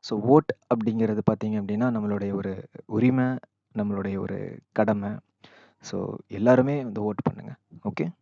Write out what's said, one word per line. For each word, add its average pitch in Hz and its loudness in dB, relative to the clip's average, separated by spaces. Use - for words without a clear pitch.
So 113 -6
ஓட் - 4
அப்படிங்கிறது 110 0
பார்த்தீங்க 107 -2
அப்படின்னா 104 0
நம்மளுடைய 101 -2
ஒரு 98 -4
உரிமை, 127 4
நம்மளுடைய 98 -2
ஒரு 98 -6
கடமை. 104 2
So - -8
எல்லாருமே 127 4
வந்து 104 -6
ஓட் 104 -4
பண்ணுங்க. - -6
ஓகே. 170 -4